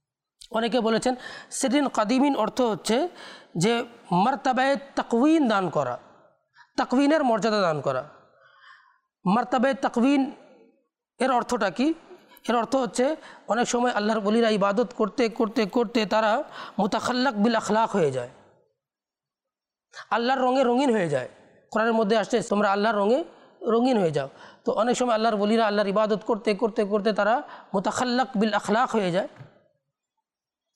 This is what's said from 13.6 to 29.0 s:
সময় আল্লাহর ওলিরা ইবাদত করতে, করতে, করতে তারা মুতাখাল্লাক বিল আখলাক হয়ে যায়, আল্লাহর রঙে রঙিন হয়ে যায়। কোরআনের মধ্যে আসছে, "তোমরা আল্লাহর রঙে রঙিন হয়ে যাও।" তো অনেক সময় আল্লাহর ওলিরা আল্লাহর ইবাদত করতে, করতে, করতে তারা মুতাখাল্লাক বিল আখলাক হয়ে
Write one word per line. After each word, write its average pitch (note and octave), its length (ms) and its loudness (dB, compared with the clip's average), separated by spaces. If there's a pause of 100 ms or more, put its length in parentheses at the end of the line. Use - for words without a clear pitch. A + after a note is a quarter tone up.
সময় A#3+ 240 0
আল্লাহর G#3+ 360 -2
ওলিরা A3+ 220 2
ইবাদত G3+ 480 0
করতে, A3 320 0
করতে, A3 360 -2
করতে A3 400 0
তারা A3 380 0 (360)
মুতাখাল্লাক A#3+ 560 0
বিল A3 200 2
আখলাক A3 340 0
হয়ে E3 220 2
যায়, B2 180 -6 (1800)
আল্লাহর A#3+ 300 0
রঙে B3+ 240 2
রঙিন B3 280 2
হয়ে G3 180 2
যায়। C3 200 -2 (420)
কোরআনের A3+ 220 0
মধ্যে A3 240 2
আসছে, G#3 240 0
"তোমরা G3+ 300 0
আল্লাহর G3+ 240 0
রঙে G#3+ 280 2 (380)
রঙিন A#3+ 360 2
হয়ে F3 140 2
যাও।" C#3 180 -4 (360)
তো A3 60 -2
অনেক A3+ 260 0
সময় A#3+ 180 0
আল্লাহর G#3+ 260 0
ওলিরা A3 260 2
আল্লাহর G3+ 200 0
ইবাদত G#3 380 0
করতে, G#3+ 280 -2
করতে, G#3 300 -2
করতে G#3 300 -2
তারা G#3+ 300 0 (300)
মুতাখাল্লাক A#3+ 640 -2
বিল G#3+ 180 0
আখলাক G#3+ 360 0
হয়ে G3 220 0